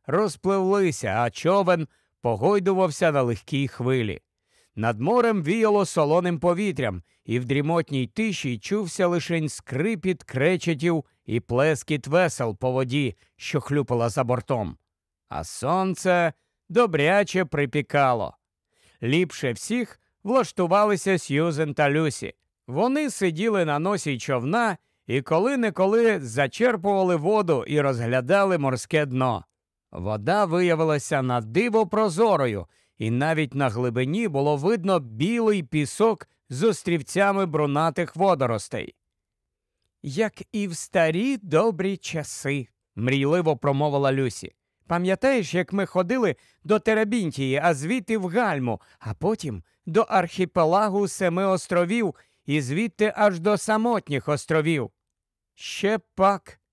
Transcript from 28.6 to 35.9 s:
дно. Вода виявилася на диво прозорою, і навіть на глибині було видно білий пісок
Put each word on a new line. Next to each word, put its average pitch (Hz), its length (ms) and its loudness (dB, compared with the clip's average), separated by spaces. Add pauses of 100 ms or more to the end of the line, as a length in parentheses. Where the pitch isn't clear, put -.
дно. 127 400 -2 (460)
Вода 107 540 0
виявилася 160 760 2
на 123 200 0
диво 208 460 0
прозорою, 170 800 0 (300)
і 107 140 -2
навіть 151 420 0
на 135 160 0
глибині 127 580 -2
було 143 300 0
видно 185 420 0
білий 190 640 0
пісок 156 640 0 (220)